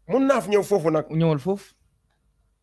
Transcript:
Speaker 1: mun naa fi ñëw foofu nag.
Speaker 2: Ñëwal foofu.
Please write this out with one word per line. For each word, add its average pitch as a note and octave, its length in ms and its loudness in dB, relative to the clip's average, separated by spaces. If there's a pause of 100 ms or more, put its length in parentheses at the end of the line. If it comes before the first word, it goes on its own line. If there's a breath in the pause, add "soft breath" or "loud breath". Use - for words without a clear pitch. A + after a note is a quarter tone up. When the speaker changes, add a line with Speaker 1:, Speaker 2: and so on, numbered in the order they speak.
Speaker 1:
mun B3+ 200 2
naa C4 140 2
fi F3 80 -8
ñëw G3+ 140 2
foofu E3+ 260 0
nag. D#3 200 -2
Speaker 2:
Ñëwal D#3+ 300 0
foofu. G3 340 -6 (880)